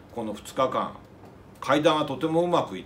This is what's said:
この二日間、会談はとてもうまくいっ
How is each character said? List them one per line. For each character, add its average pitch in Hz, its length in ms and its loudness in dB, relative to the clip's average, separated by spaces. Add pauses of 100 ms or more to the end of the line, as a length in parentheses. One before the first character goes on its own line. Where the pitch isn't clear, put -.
(140)
こ 113 80 -6
の 107 100 -6
二 - 220 -14
日 131 140 2
間、 107 280 -4 (640)
会 175 220 2
談 156 140 4
は 151 80 0
と 139 120 -4
て 160 100 -2
も 160 160 2
う 175 40 0
ま 165 160 4
く 123 160 -8
い - 40 -10
っ - 40 -18